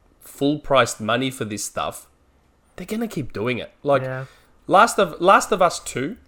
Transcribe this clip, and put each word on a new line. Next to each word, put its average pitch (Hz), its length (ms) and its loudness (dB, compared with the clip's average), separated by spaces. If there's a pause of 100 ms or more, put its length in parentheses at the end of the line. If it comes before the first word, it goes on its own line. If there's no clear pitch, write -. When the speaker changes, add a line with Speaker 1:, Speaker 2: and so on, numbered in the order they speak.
(200)
Speaker 1:
full-priced 139 800 0
money 120 320 -2
for 127 140 -8
this 104 180 -8
stuff, - 440 -8 (680)
they're 180 100 -14
gonna 220 220 -6
keep 151 240 -8
doing 113 280 -4
it. - 120 -12 (120)
Like, 139 180 2
Speaker 2:
Yeah. 131 240 -8 (420)
Speaker 1:
Last 202 320 4
of, 180 220 0
Last 202 300 4
of 190 100 2
Us 170 180 2
Two 151 380 -6 (100)